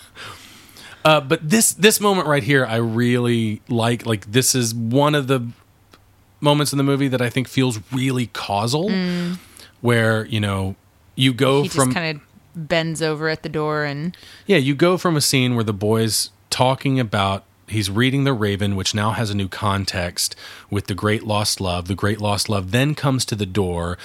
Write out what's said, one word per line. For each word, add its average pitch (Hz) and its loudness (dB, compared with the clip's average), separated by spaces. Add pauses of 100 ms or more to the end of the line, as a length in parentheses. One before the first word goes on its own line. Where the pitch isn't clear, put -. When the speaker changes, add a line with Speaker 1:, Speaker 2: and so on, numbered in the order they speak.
(1040)
Speaker 1:
Uh, 156 6
but 139 0 (100)
this, 220 4
this 208 4
moment 190 2
right 143 2
here, 135 4
I 113 -2
really 117 0
like. 117 0
Like, 107 -2
this 123 4
is 117 0
one 135 2
of 139 0
the 123 0 (920)
moments 147 2
in 139 -2
the 139 2
movie 139 2
that 123 0
I 120 0
think 127 -2
feels 127 0 (140)
really 127 0
causal, 120 -2
Speaker 2:
Mm. 180 -2 (420)
Speaker 1:
where, 113 2
you 107 -2
know, 98 -2 (400)
you 131 2
go 135 2
Speaker 2:
He 165 -4
Speaker 1:
from 131 2
Speaker 2:
just 127 -2
kinda 156 -6 (340)
bends 160 -2
over 156 -2
at 156 -6
the 165 -8
door 151 -2
and 147 -6 (300)
Speaker 1:
Yeah, 196 4
you 139 2
go 175 4
from 170 0
a 143 2
scene 123 2
where 113 2
the 107 -2
boy's 107 0 (200)
talking 131 0
about 98 -2 (220)
he's 104 -2
reading 127 0
The 139 2
Raven, 101 0
which 92 -4
now 107 0
has 107 -2
a 101 -4
new 98 -2
context 98 -4 (340)
with 101 -4
the 104 -4
great 107 0
lost 104 -2
love. 90 -2
The 98 -2
great 104 -2
lost 101 -2
love 95 -2
then 139 2
comes 131 0
to 117 -4
the 101 -2
door. 90 -2